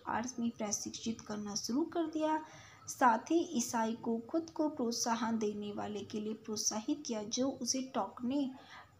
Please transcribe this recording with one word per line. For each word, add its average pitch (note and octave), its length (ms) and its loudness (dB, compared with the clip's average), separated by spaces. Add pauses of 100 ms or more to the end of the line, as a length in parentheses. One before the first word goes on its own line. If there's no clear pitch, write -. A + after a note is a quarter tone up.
आर्ट्स A3+ 320 0
में A#3 100 2
प्रशिक्षित A3+ 720 -2
करना G#3 340 -6
शुरू A#3+ 260 0
कर E4 240 0
दिया, D#4 400 0 (420)
साथ A#3 440 4
ही E4+ 80 6
ईसाई A#3 540 0
को A3+ 240 0
खुद E4 320 -2
को D4+ 200 2
प्रोत्साहन A#3 680 2
देने G#3 340 0
वाले G#3 280 -4
के G#3+ 200 -4
लिए G#3+ 140 -2
प्रोत्साहित A3 760 -2
किया, G#3+ 160 -2
जो B3 260 0
उसे C4 320 0
टोकने C4 680 0 (480)